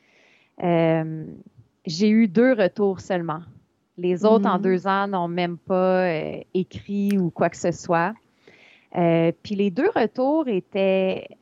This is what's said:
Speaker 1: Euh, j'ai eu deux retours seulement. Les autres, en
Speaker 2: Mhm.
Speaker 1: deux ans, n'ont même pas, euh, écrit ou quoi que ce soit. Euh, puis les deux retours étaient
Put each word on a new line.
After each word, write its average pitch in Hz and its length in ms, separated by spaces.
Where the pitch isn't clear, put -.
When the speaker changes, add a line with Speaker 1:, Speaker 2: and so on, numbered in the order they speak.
Speaker 1:
Euh, 160 640
j'ai 180 240
eu 226 180
deux 226 240
retours 196 480
seulement. 170 400
Les 180 260
autres, 214 240
en 190 80
Speaker 2:
Mhm. 196 60
Speaker 1:
deux 185 240
ans, 196 220
n'ont 180 200
même 175 300
pas, 185 500
euh, 151 300
écrit 202 640
ou 175 120
quoi 175 200
que - 60
ce 180 160
soit. 170 420
Euh, 165 340
puis - 140
les 202 140
deux 262 240
retours 262 540
étaient 190 800